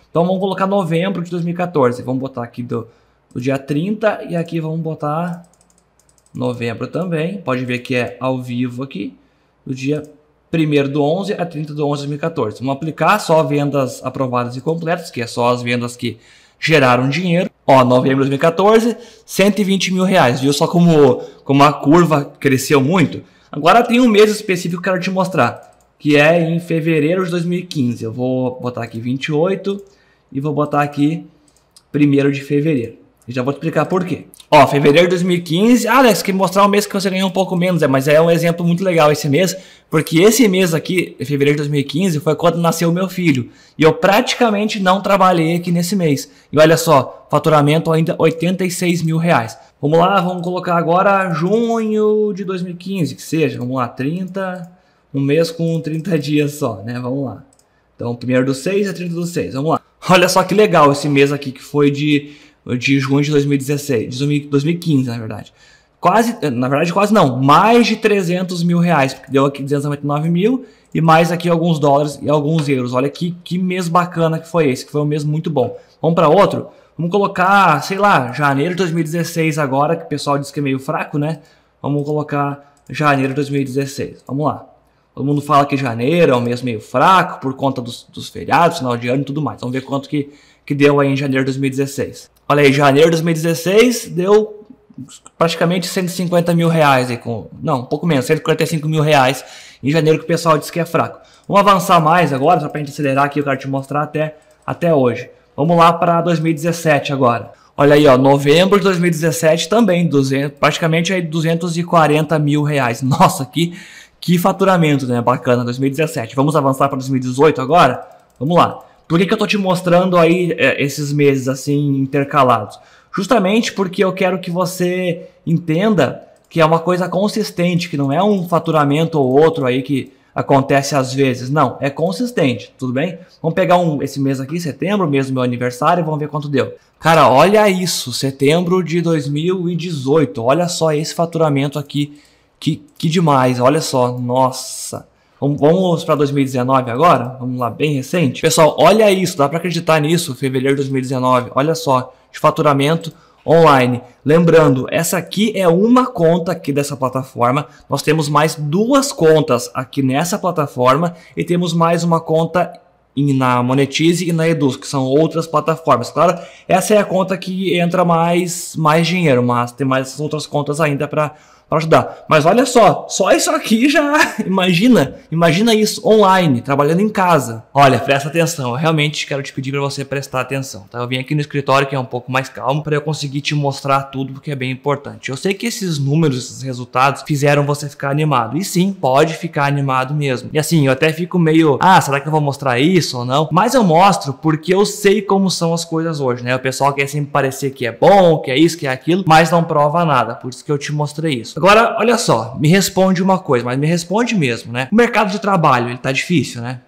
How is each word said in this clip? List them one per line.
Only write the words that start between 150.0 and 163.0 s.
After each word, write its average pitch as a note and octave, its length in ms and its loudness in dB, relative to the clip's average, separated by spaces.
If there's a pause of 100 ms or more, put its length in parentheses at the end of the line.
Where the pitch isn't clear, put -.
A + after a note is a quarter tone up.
fevereiro C3+ 420 -2
de C#3+ 60 -2
dois C3+ 80 -6
mil C3+ 80 -2
e B2+ 40 -2
dezenove, B2+ 520 0
olha D3+ 200 0
só, C3 380 -2 (180)
de - 80 -20
faturamento D3+ 720 0 (360)
online. C3+ 560 4 (200)
Lembrando, D#3 680 4
essa E3 260 -2
aqui G3+ 400 -2
é F#3+ 100 0
uma A3+ 380 4
conta F3 480 0
aqui - 180 -6
dessa C#3+ 240 -4
plataforma. C3 720 -2 (220)
Nós C#3 140 -4
temos D3+ 260 0
mais D3+ 260 0
duas G#3+ 580 0
contas D#3 600 2
aqui C3 300 -6
nessa D3+ 360 -2
plataforma D#3 760 0 (200)
e E3+ 80 -4
temos F3 300 -2
mais E3+ 320 2
uma E3 160 2
conta E3 580 -2 (380)